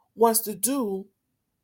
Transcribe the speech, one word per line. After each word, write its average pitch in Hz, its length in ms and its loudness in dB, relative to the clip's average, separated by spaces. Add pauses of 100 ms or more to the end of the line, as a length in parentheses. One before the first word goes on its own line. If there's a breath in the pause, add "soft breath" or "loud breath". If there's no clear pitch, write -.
(140)
wants 226 260 4
to 208 140 -8
do 202 520 -2 (580)